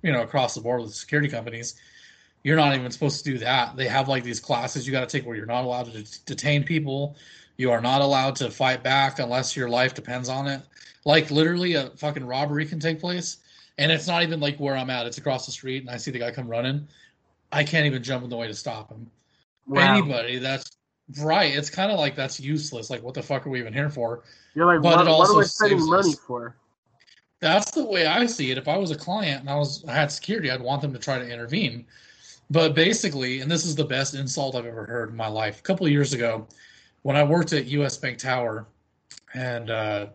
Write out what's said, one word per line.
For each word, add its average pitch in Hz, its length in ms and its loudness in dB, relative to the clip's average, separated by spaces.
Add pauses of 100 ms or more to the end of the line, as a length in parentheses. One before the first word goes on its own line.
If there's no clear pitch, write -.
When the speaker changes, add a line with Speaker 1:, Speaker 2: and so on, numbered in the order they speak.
Speaker 1:
you 170 100 0
know, 120 120 2
across 127 300 0
the 113 60 -10
board 120 220 -2
with 110 120 -12
security 147 360 -2
companies, 117 460 -10 (680)
you're 156 140 4
not 143 180 6
even 127 160 -4
supposed 147 320 -2
to 143 80 -4
do 127 60 -4
that. 120 400 0
They 131 100 -2
have, 131 220 0
like, 127 160 -2
these 120 160 -6
classes 123 440 -2
you 131 60 -6
gotta 127 140 0
take 131 200 -4
where 117 120 -8
you're 104 80 -8
not 120 180 -2
allowed 123 220 -4
to 117 60 -14 (120)
det-, - 220 -18
detain 143 400 0
people. 147 500 -4 (400)
You 127 160 2
are 117 80 4
not 131 220 2
allowed 135 360 2
to 120 140 -4
fight 127 320 0
back 135 360 2
unless 127 360 -2
your 127 140 -2
life 127 240 2
depends 123 340 -8
on 135 200 -4
it. 139 140 -6 (440)
Like, 151 260 6
literally, 170 440 2
a 135 160 -2
fucking 143 340 -6
robbery 147 400 -2
can 156 160 -6
take 160 180 -2
place, 175 380 -6 (400)
and 147 120 2
it's 156 160 0
not 170 160 0
even, 165 200 0
like, 143 160 -2
where 139 180 -2
I'm 131 140 -4
at. 123 160 -4
It's 120 120 -10
across 131 280 -4
the - 80 -12
street, 131 300 -8
and 123 60 -12
I 123 60 -8
see 120 160 -8
the 123 80 -8
guy 120 120 -4
come 120 180 -10
running. 131 400 -2 (640)
I 147 100 2
can't 151 220 2
even 131 180 0
jump 123 220 -4
in 123 40 -12
the 120 60 -6
way 117 120 -4
to 107 60 -10
stop 107 380 -10
him. 110 180 -16 (560)
Speaker 2:
Wow. 190 320 6
Speaker 1:
Anybody 127 420 0
that's 131 380 -6 (440)
right, 156 340 2
it's 147 140 -4
kinda 196 260 0
like, 147 200 0
that's 135 240 -6
useless, 139 500 -4
like, 117 140 -8
what 127 100 -12
the 131 80 -8
fuck 131 240 -4
are 139 40 -8
we 131 100 -4
even 113 140 -8
here 143 160 0
for? 120 340 -4 (320)
Speaker 2:
You're 160 100 6
like, 170 160 8
Speaker 1:
But 165 160 8
Speaker 2:
"What, 175 100 8
Speaker 1:
it 160 40 8
Speaker 2:
what 165 180 8
am 208 80 8
Speaker 1:
also - 20 10
Speaker 2:
I 202 40 8
spending 202 340 4
Speaker 1:
saves 160 100 4
Speaker 2:
money 185 260 4
Speaker 1:
us - 60 -6
Speaker 2:
for?" 120 360 -10 (880)
Speaker 1:
That's 190 300 4
the 302 140 0
way 180 220 2
I 208 180 4
see 151 240 -2
it. 131 80 -2
If 131 100 -4
I 156 100 2
was 196 140 0
a 147 40 -2
client 151 460 -4
and 139 80 -10
I 143 60 -2
was, 147 300 -2
I 120 80 -8
had 147 180 2
security, 185 380 -4
I'd 127 120 -4
want 131 200 -2
them 139 120 -4
to 123 60 -12
try 131 200 -4
to 123 100 -10
intervene. 120 560 -4 (640)
But 160 240 4
basically, 143 680 2
and 143 100 -2
this 165 140 0
is 156 100 -4
the 151 100 0
best 135 300 -2
insult 135 400 -4
I've 120 100 -4
ever 113 200 -10
heard 113 240 -6
in 113 60 -14
my 113 120 -4
life, 107 320 -4
a - 40 -20
couple 185 220 0
of 151 60 4
years 143 220 4
ago, 117 340 -2 (560)
when 135 120 0
I 147 80 6
worked 151 300 2
at 139 140 0
U 143 160 0
S 139 140 -2
Bank 123 200 -8
Tower, 120 480 -4 (680)
and, 123 360 -6
uh, 107 460 -4